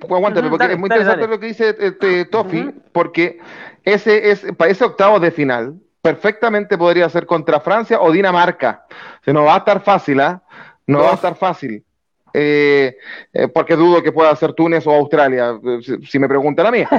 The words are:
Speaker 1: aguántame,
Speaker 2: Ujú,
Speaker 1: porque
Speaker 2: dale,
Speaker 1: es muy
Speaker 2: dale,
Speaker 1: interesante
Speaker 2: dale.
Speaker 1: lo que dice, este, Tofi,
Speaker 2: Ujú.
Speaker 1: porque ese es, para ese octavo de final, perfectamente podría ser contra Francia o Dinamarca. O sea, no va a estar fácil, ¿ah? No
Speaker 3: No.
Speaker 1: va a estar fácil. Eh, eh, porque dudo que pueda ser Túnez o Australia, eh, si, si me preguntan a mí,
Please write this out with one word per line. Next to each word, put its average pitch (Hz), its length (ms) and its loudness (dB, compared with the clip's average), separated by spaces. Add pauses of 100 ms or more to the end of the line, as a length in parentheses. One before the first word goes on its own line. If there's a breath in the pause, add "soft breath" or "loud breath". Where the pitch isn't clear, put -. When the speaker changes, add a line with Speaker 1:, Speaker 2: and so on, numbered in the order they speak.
Speaker 1:
aguántame, 185 440 -2
Speaker 2:
Ujú, 160 100 -2
Speaker 1:
porque - 60 0
Speaker 2:
dale, - 100 0
Speaker 1:
es 175 60 -4
muy 196 100 -6
Speaker 2:
dale, 220 120 2
Speaker 1:
interesante 196 200 0
Speaker 2:
dale. 220 120 -4
Speaker 1:
lo 208 60 -6
que 214 80 -12
dice, 220 320 -2
este, 185 460 -2
Tofi, 185 360 -4
Speaker 2:
Ujú. 277 120 -10 (180)
Speaker 1:
porque 170 480 -2 (460 loud breath)
ese 208 460 2
es, 196 140 -2 (120)
para 165 120 2
ese 196 140 0
octavo 202 380 2
de 170 100 2
final, 135 480 -6 (220)
perfectamente 202 760 -2
podría 175 300 2
ser 170 180 -4
contra 156 360 0
Francia 214 400 -2
o 170 100 4
Dinamarca. 175 720 0 (360 loud breath)
O - 20 -20
sea, 139 100 0
no 147 120 2
va 156 100 4
a 196 40 0
estar 196 220 0
fácil, 156 380 0
¿ah? 170 240 -2 (420 loud breath)
No 143 120 0
Speaker 3:
No. 147 80 2
Speaker 1:
va 170 60 4
a 190 40 0
estar 180 220 -4
fácil. 135 480 -6 (480)
Eh, 143 640 2 (340 loud breath)
eh, - 160 0
porque 160 300 0
dudo 170 260 4
que 147 80 0
pueda 151 240 2
ser 151 180 -2
Túnez 165 320 0
o 151 60 0
Australia, 135 720 0
eh, 120 180 -4
si, 131 240 -8
si 139 140 -4
me 135 80 0
preguntan 147 400 0
a 233 40 0
mí, 220 120 0 (160)